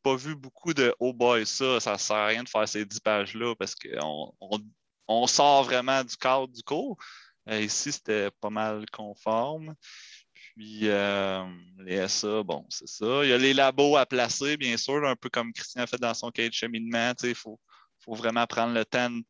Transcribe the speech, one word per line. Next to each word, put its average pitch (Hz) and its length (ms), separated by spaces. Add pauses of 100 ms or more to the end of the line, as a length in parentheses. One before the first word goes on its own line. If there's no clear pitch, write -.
pas 135 140
vu 143 180
beaucoup 139 400
de « 127 240
Oh 127 140
boy, 120 340
ça, 131 320
ça 104 200
sert - 180
à 104 100
rien 113 160
de 127 60
faire 107 200
ces 107 160
dix 104 140
pages-là » 110 640
parce 95 160
qu'on, 76 640
on, 101 200 (460)
on 117 220
sort 143 340
vraiment 127 400
du 123 140
cadre 131 320
du 120 160
cours. 202 340 (480)
Euh, 110 140
ici, 107 320
c'était 104 380 (100)
pas 104 80
mal 107 420
conforme. 120 840 (580)
Puis, 107 560
euh, 101 560 (360)
les 92 160
S 95 280
A, 107 180
bon, 85 280
c'est - 180
ça. 127 340
Il 143 60
y 123 60
a - 20
les 135 160
labos 139 460
à 131 80
placer, 127 500
bien 123 220
sûr, 143 280
un 131 80
peu 123 140
comme 117 240
Christian - 300
a 120 40
fait 127 120
dans 117 160
son 120 160
cahier 117 180
de 117 60
cheminement. 117 600
Tu - 120
sais, 123 60
il - 20
faut, 110 260 (380)
faut 113 160
vraiment 117 320
prendre 117 260
le 113 140
temps 123 240
de 117 180